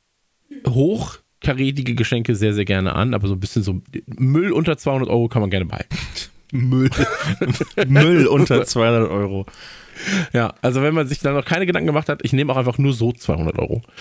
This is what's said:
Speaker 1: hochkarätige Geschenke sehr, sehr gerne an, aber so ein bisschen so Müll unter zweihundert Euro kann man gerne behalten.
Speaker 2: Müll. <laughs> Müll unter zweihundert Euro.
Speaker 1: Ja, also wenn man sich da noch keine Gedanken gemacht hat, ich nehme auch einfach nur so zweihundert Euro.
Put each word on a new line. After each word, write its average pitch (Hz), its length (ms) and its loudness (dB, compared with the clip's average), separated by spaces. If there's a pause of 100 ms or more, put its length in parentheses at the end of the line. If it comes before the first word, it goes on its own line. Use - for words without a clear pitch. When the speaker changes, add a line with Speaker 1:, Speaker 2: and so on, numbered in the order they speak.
(680)
Speaker 1:
hochkarätige 135 1300 -2
Geschenke 117 400 0
sehr, 104 180 2
sehr 101 120 0
gerne 95 300 0
an, 120 180 0
aber 101 140 0
so 98 80 0
ein 92 40 -6
bisschen 101 240 -2
so 92 180 -2 (360)
Müll 147 340 2
unter 160 260 0
zweihundert 131 320 -2
Euro 117 180 2
kann 113 140 0
man 101 80 0
gerne 92 160 0
behalten. - 300 -8 (560)
Speaker 2:
Müll. 131 380 2 (480)
<laughs> - 500 -2
Müll 147 400 6
unter 131 380 4
zweihundert 113 460 2
Euro. 98 340 -2 (840)
Speaker 1:
Ja, 117 300 0
also 131 220 0
wenn 151 100 2
man 156 140 0
sich 139 120 -6
da 139 140 -2
noch 143 100 0
keine 180 220 0
Gedanken 175 220 0
gemacht 151 200 0
hat, 147 160 -4
ich - 80 0
nehme 135 220 2
auch 131 40 0
einfach 123 200 0
nur 139 160 2
so 113 180 0
zweihundert 120 460 -2
Euro. 113 240 -2 (200)